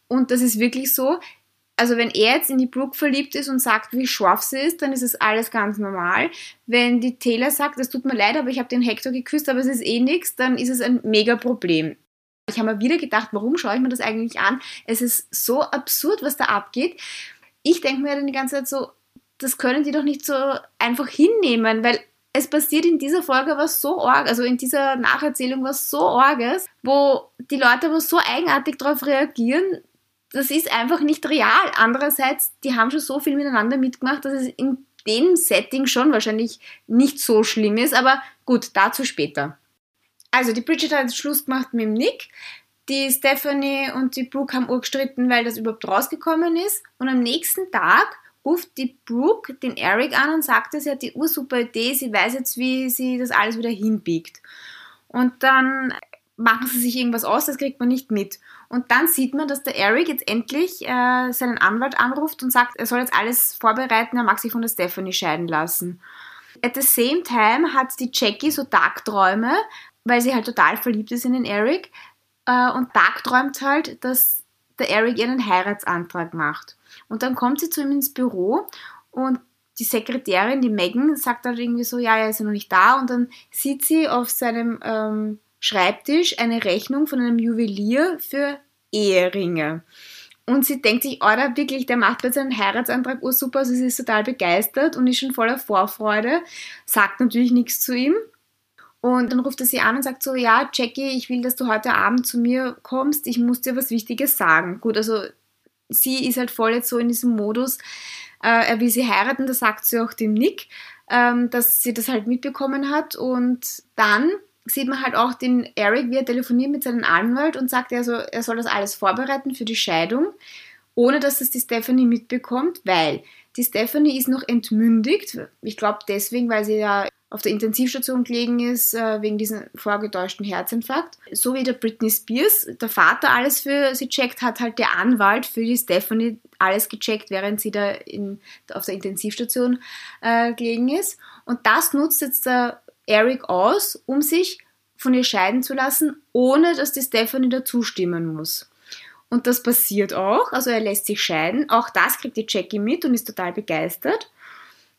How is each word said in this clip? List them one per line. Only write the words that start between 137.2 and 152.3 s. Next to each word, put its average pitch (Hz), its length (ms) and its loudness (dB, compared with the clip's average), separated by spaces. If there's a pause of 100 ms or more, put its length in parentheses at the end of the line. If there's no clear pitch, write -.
während 202 300 -2
sie 214 100 -6
da 202 200 0
in, 202 480 -10 (340)
auf - 120 -8
der 190 100 -6
Intensivstation, 233 840 -4 (420)
äh, 233 320 2
gelegen 233 360 -2
ist. 381 300 -2 (260)
Und 240 200 -4
das 254 280 4
nutzt 294 280 2
jetzt 269 240 -4
der 247 360 0 (240)
Eric 226 440 2
aus, 208 560 2
um 277 160 0
sich 339 380 0 (360)
von 254 180 2
ihr 254 100 4
scheiden 220 400 2
zu 269 100 -6
lassen, 285 480 0 (100)
ohne 285 440 6
dass 269 180 -2
die 269 80 -6
Stephanie 254 480 0
da 254 140 0
zustimmen 175 720 -2
muss. - 340 -8 (600)
Und 240 160 0
das 247 160 0
passiert 202 520 0
auch, 214 380 0
also 254 200 -2
er 226 80 0
lässt 208 260 -2
sich 208 160 -4
scheiden. 185 480 0
Auch 226 220 2
das 196 260 2
kriegt - 200 -10